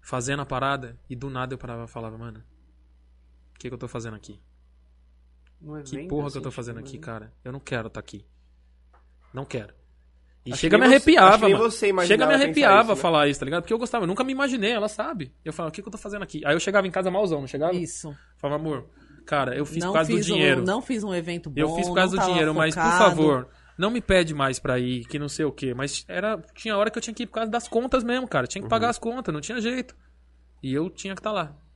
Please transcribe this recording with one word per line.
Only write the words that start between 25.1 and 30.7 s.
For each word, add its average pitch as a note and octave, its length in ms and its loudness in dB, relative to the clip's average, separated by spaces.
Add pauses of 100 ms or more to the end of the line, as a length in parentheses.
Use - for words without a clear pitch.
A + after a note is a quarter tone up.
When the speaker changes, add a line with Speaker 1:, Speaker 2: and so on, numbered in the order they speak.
Speaker 1:
não D3 100 -6
sei D#3 160 -4
o C#3+ 80 -2
quê. C3 220 -6
Mas C#3 340 -6
era, G3 300 -4 (160)
tinha A3 220 -6
hora G#3+ 140 2
que A3+ 60 -8
eu A3+ 60 -6
tinha A#3 120 -10
que A#3+ 100 -8
ir - 20 -10
por - 80 -18
causa A3+ 160 -4
das A#3 180 -4
contas B3 340 0
mesmo, A#3+ 240 -2
cara. C3 200 -2
Tinha F#3+ 160 -10
que - 60 -10
pagar A3+ 180 2
Speaker 3:
Uhum. A#3+ 40 2
Speaker 1:
as A3+ 80 -4
contas, A#3 360 -6
não D3 80 -6
tinha A#3 180 -6
jeito. B3 340 -4 (680)
E C3 100 -6